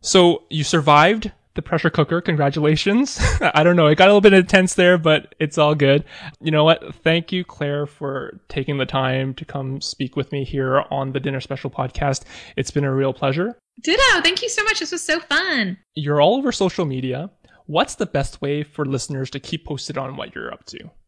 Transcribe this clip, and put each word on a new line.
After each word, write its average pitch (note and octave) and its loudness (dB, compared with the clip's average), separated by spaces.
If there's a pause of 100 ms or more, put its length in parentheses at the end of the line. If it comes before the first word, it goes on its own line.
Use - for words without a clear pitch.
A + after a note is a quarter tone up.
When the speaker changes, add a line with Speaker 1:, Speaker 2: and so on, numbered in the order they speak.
Speaker 1:
So F3 4
you D3+ -4
survived E3 4 (240)
the E3 -8
pressure E3+ 0
cooker. E3+ 0
Congratulations. D#3 0 (220)
<laughs> - -
I D#3 2
don't F3 6
know. E3 4
It D#3 4
got F#3 6
a G3 8
little G#3 6
bit G3+ 8
intense F#3 4
there, F3+ 4
but D#3 0
it's D3 -4
all D3+ 4
good. C#3+ 4 (340)
You D#3+ -4
know D3+ 2
what? D#3+ 2
Thank E3 0
you, F#3 -2
Claire, D3 -6
for C3+ -10
taking C#3 -6
the C3 -2
time C3 -2
to D3 -14
come C3+ -8
speak - -8
with C3+ -4
me C#3 -6
here C3 -2
on C3+ -6
the C3 -4
Dinner C3+ -6
Special C3 -10
podcast. C3+ -4 (340)
It's - -6
been C#3+ -2
a C3+ -2
real C3+ 0
pleasure. D#3 -4 (240)
Speaker 2:
Ditto. G#4+ 2
Thank F4+ 0
you B4 -6
so G#4+ -4
much. G#4+ -2
This D#4+ -8
was F4 -8
so D#4+ -2
fun. C#4+ -4 (180)
Speaker 1:
You're D3 0
all F3 4
over C4+ -2
social F#3 -2
media. C3 -6 (360)
What's C4+ -2
the A3+ -4
best - -6
way D3 -4
for D3 -6
listeners C3+ -6
to C#3 -10
keep - -12
posted C#3+ -10
on C3+ -10
what - -12
you're A#2 -10
up - -20
to? - -20 (160)